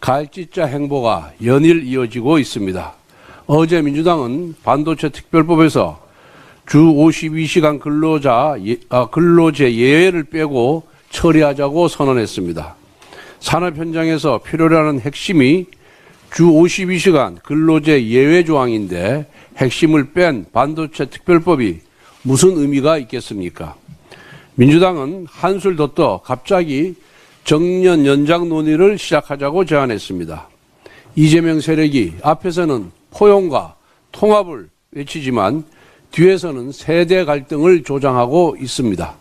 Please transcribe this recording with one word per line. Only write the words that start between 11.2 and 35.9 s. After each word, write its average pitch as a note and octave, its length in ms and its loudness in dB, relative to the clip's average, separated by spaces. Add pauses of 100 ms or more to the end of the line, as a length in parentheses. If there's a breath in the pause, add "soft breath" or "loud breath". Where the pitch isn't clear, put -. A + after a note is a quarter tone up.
선언했습니다. F#2+ 880 -4 (640 loud breath)
산업 E3 360 -4
현장에서 D#3+ 640 -2
필요로 D#3+ 400 0
하는 D3+ 220 0
핵심이 D3+ 680 0 (640 soft breath)
주 E3+ 160 4
오십이 F3 500 2
시간 C3+ 440 0
근로제 D#3 640 0
예외 C#3 380 4
조항인데 A#2+ 840 -2 (300 soft breath)
핵심을 C#3+ 560 0
뺀 D3+ 400 0
반도체 D3+ 540 -4
특별법이 D#3 720 -2 (420 soft breath)
무슨 C3+ 340 2
의미가 C#3+ 420 0
있겠습니까? G2+ 760 -10 (800 loud breath)
민주당은 E3 720 2
한술 F#3+ 460 -2
더 D3 200 -4
떠 A#2 280 0
갑자기 D#3+ 720 -4 (480 soft breath)
정년 F3 640 2
연장 D3 420 2
논의를 D#3 480 2
시작하자고 D3 680 -2
제안했습니다. G2+ 840 -4 (680 soft breath)
이재명 D#3+ 440 2
세력이 C#3+ 600 0
앞에서는 D#3 720 -2 (180)
포용과 F#3 640 2 (380)
통합을 F3+ 560 -2 (240)
외치지만 C#3 720 -4 (480 soft breath)